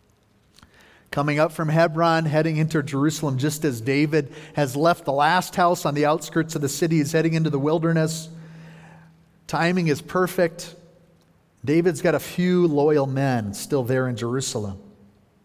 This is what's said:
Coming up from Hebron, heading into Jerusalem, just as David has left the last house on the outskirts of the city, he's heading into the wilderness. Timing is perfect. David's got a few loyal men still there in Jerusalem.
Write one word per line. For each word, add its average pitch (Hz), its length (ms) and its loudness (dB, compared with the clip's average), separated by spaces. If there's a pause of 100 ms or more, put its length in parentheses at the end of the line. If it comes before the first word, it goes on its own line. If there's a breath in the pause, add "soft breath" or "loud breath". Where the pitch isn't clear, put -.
(1120 soft breath)
Coming 147 280 0
up 160 140 2
from 160 160 -4
Hebron, 165 560 2
heading 156 320 0
into 160 260 0
Jerusalem, 143 540 0
just 151 300 -2
as 120 160 -4
David 143 500 0 (220 loud breath)
has 139 200 0
left 165 300 2
the 139 80 -2
last 156 440 2
house 175 280 2
on 147 100 -2
the 147 120 2
outskirts 160 500 -2
of 147 60 -6
the 139 60 0
city, 165 280 0
he's 143 160 0
heading 160 220 2
into 160 160 0
the 139 80 0
wilderness. 160 720 0 (1160 loud breath)
Timing 170 420 0
is 139 120 0
perfect. 180 720 -2 (880)
David's 165 360 2
got 160 140 2
a 139 40 0
few 180 480 0
loyal 147 400 2
men 131 460 -2
still 135 320 -4
there 127 240 0
in 123 80 -4
Jerusalem. 117 600 -6 (680)